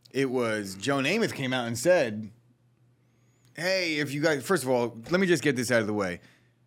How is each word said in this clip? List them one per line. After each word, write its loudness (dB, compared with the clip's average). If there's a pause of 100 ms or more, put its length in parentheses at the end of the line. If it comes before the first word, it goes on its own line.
(120)
It -2
was -2
Joe -2
Namath 0
came -4
out -2
and -6
said, 0 (1200)
"Hey, 0
if 0
you -4
guys," 2
first 2
of -4
all, 2 (140)
let 2
me 2
just 2
get 4
this -2
out 4
of -2
the -2
way. -2 (480)